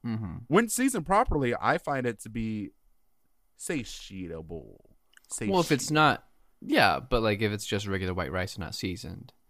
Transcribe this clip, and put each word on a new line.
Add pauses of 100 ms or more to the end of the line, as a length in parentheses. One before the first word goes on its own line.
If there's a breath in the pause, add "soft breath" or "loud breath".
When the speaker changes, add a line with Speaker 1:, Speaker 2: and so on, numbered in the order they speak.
Speaker 1:
Mm-hmm. (120)
Speaker 2:
When
seasoned
properly,
I
find
it
to
be (840)
satiable. (520)
Speaker 1:
Well,
if
it's
Speaker 2:
Satiable.
Speaker 1:
not, (380)
yeah,
but,
like,
if
it's
just
regular
white
rice
and
not
seasoned. (160)